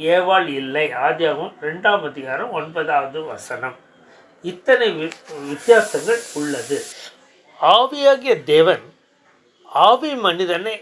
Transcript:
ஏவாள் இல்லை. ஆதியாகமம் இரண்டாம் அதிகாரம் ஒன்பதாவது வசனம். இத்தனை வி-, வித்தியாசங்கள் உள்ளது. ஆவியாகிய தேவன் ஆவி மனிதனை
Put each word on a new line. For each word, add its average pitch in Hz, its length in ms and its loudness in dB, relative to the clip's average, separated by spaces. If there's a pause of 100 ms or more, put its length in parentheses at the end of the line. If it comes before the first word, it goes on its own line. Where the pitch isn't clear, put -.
(120)
ஏவாள் 185 360 2 (120)
இல்லை. 135 260 -2 (200)
ஆதியாகமம் 156 560 -2
இரண்டாம் 180 420 -2
அதிகாரம் 139 480 -8
ஒன்பதாவது 156 760 -4
வசனம். 123 500 -10 (680)
இத்தனை 233 480 0
வி-, 165 280 -8 (300)
வித்தியாசங்கள் 202 720 2 (120)
உள்ளது. 139 440 -6 (840)
ஆவியாகிய 262 840 4
தேவன் 156 420 4 (840)
ஆவி 247 460 4
மனிதனை 185 680 -2